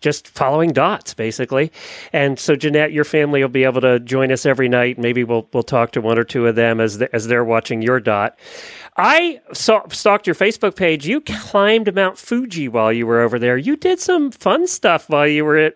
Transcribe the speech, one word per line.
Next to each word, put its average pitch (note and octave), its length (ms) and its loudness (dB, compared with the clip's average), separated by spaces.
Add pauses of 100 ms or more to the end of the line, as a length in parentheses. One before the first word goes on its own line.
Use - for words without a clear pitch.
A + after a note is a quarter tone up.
just - 260 -4
following D3 460 0
dots, D3+ 420 -2
basically. C3 560 -2 (420)
And C#3+ 240 0
so, D3 200 0
Jeanette, D3+ 340 0
your D3+ 140 0
family D3 380 0
will C3+ 80 0
be C3 120 0
able C3 200 2
to B2 180 4
join C3 320 0
us B2+ 120 -2
every C3 240 2
night. B2 300 0
Maybe A#2+ 240 -2
we'll, A2+ 300 -2
we'll A#2+ 100 0
talk A#2 300 0
to B2+ 80 -2
one A2+ 180 0
or A#2 60 0
two A#2 240 -2
of A2 80 0
them A#2 240 2
as G#2+ 180 -2
the, B2 160 -4
as A2+ 140 -4
they're A#2+ 160 0
watching A2+ 360 -2
your B2 200 0
dot. G#2 360 -2 (640)
I D4+ 400 2 (120)
saw, - 380 2
stalked - 360 0
your E3 80 0
Facebook G3 420 0
page. D#3+ 300 0
You C4+ 140 -2
climbed G#3+ 760 0
Mount F#3+ 240 0
Fuji G#3+ 500 -4
while A2 240 2
you A#2 140 -2
were A#2 140 2
over A#2+ 180 0
there. B2 180 0
You G#3+ 200 -2
did F#4 240 -2
some D4+ 320 0
fun C#4+ 340 0
stuff - 420 0
while D3 200 2
you D3+ 160 0
were D3+ 120 2
at, D#3 200 2